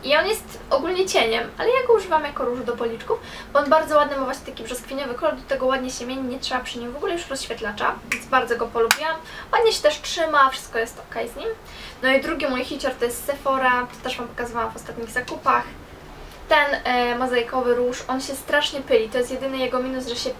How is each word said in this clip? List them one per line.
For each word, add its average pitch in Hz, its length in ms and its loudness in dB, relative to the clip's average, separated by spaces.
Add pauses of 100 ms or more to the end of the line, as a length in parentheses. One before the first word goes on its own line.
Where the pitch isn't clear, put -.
I 277 120 4
on 330 100 4
jest - 320 -4 (120)
ogólnie 359 360 2
cieniem, 233 520 2
ale - 100 2
ja 508 180 4
go 480 60 8
używam 370 320 4
jako 311 200 -4
róż 247 160 -2
do 233 120 -4
policzków, 233 460 -2 (340)
bo 277 60 6
on 294 120 2
bardzo 311 260 6
ładny, 277 200 4
ma 269 80 0
właśnie 269 220 -4
taki 240 180 -12
brzoskwiniowy 247 500 -6
kolor, 285 220 0
do 254 60 -14
tego 254 240 0
ładnie 254 240 0
się 240 160 -8
mieni, 262 160 -6
nie 254 160 -6
trzeba 254 220 -4
przy 247 180 -10
nim 240 140 -8
w 262 40 -10
ogóle 339 160 -2
już 339 160 -4
rozświetlacza, 226 680 -4 (160)
więc - 160 -4
bardzo 240 300 2
go 220 100 -2
polubiłam. 233 500 2 (360)
Ładnie 453 200 6
się - 100 -4
też - 180 4
trzyma, 294 500 4
wszystko - 280 -6
jest 226 320 -4
okej 233 180 -6
z - 80 -12
nim. 392 120 -6 (540)
No 262 100 4
i 269 80 6
drugi 294 260 -2
mój 254 180 0
hicior 277 300 -2
to - 100 -2
jest 240 200 -4
Sephora, 269 600 2
to - 180 -14
też 254 140 -6
Wam 240 100 -8
pokazywałam 226 440 -4
w - 40 -12
ostatnich - 340 -10
zakupach. - 540 0 (840)
Ten, 294 360 4
e, 240 340 2
mozaikowy 247 560 2
róż, 247 340 0
on 262 120 0
się 269 140 -6
strasznie 294 460 0
pyli, 226 280 4
to 254 100 0
jest 247 120 2
jedyny 262 280 -4
jego 254 200 0
minus, 254 300 -4
że 240 80 -4
się 254 240 -4